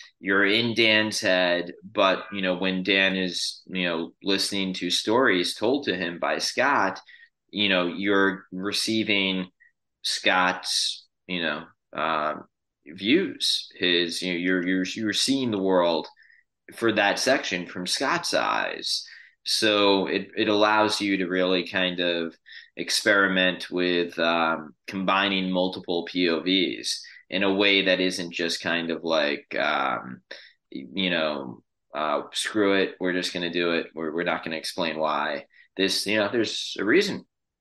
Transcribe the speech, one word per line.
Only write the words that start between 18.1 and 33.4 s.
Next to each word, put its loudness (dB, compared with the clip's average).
eyes. -2
So 4
it, -2
it 0
allows 4
you 0
to -2
really 2
kind -2
of -2
experiment 2
with, 0
um, 0
combining 0
multiple -2
P 0
O 0
Vs -2
in -2
a 2
way 4
that 4
isn't -2
just -4
kind -2
of -4
like, 0
um, -2
y-, -10
you 0
know, -2
uh, 0
"Screw 2
it, 2
we're 0
just -2
gonna -2